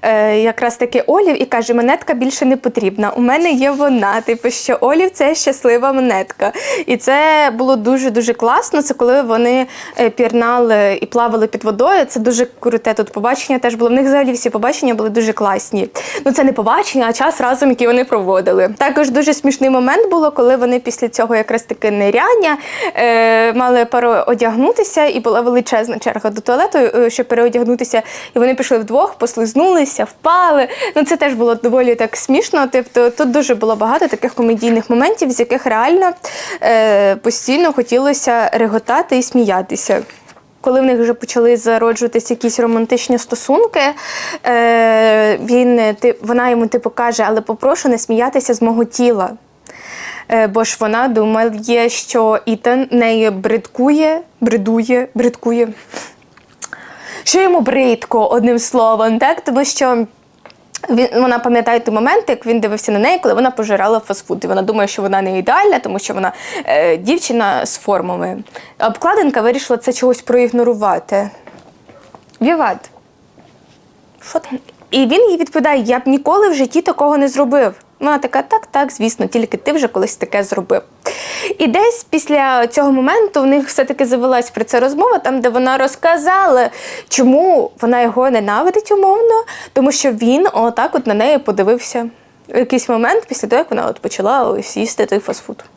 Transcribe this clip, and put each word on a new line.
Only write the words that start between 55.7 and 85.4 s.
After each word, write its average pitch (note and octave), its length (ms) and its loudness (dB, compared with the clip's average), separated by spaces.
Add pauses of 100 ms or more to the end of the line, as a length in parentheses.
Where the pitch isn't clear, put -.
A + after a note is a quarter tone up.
Що - 180 0
йому F4+ 200 2
бридко, A#3 640 0
одним A#3+ 340 2
словом, A3+ 600 0
так? D#4 220 0
Тому C#4 240 0
що B3 400 0 (840)
він, A#3+ 240 2
вона A#3+ 260 2
пам'ятає A#3+ 400 0
той A#3 140 -4
момент, C#4+ 340 0
як - 180 -4
він A#3 140 0
дивився G#3+ 320 -4
на G3+ 80 0
неї, D#4+ 240 2
коли A3 100 2
вона B3 180 2
пожирала G#3+ 480 0
фастфуд. G3 440 -8
І F#3 40 -6
вона F#3+ 140 0
думає, G#3 260 0
що G3+ 140 -6
вона G3 200 0
не F#3+ 180 -2
ідеальна, D#4 400 2
тому G3+ 200 -6
що - 140 -8
вона, F#3+ 180 -2 (340)
е, D#3+ 320 2
дівчина G#3+ 680 -2
з - 120 -4
формами. F3+ 640 -4 (360)
Обкладинка D4 600 0
вирішила B3 360 0
це B3 160 -4
чогось B3 280 0
проігнорувати. A#3 1080 0 (1120)
«Віват, C4 480 -2 (1400)
що D#4+ 100 -4
там?» - 200 -12 (320)
І C4 140 2
він F#4+ 260 4
їй F4 60 0
відповідає: D4 440 0
«Я A#3+ 180 0
б - 60 -12
ніколи D4+ 440 2
в E4+ 40 0
житті C#4 280 0
такого D4 360 0
не C#4 100 2
зробив». C4 460 2 (260)
Вона D4 180 0
така: D4 240 -2
«Так, A4 300 -2
так, C#4 200 0
звісно, A3 360 -4
тільки - 300 -2
ти - 140 -4
вже D4 160 0
колись F#3+ 280 -2
таке G3+ 280 -4
зробив». F#3+ 380 -2 (760)
І D#4 100 0
десь G#4 420 0
після C4+ 580 0
цього C#4 240 0
моменту D#4 500 2
в C4 40 2
них C#4 220 2
все-таки - 380 -2
завелась A#3+ 440 0
про A3 140 -6
це A#3+ 160 0
розмова, D4+ 380 2
там, C4 240 -2